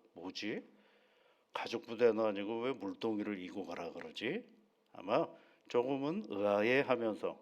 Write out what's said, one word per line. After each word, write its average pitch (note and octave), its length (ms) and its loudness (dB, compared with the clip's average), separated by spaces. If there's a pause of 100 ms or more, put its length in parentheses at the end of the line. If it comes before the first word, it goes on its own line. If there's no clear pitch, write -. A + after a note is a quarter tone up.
(140)
뭐지? G#2+ 480 -6 (920)
가죽 - 300 -6
부대는 A2+ 400 4
아니고 G#2+ 380 -2
왜 C3 120 -2
물동이를 G#2 680 -4
이고 F2+ 260 -8
가라 D#2+ 260 -8
그러지?" C#3+ 520 -6 (500)
아마 B2 340 2 (420)
조금은 C#3 580 0
의아해하면서 G#2+ 1120 2